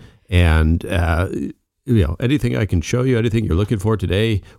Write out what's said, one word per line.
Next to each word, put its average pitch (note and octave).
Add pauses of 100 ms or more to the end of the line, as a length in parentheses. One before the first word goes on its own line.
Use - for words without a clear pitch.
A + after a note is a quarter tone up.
(300)
And, E2
uh, E2+ (580)
you A#2
know, D#2
"Anything B2
I A2+
can F2+
show B2
you, B2+
anything A2+
you're D#2+
looking G2+
for G#2+
today? G2+ (180)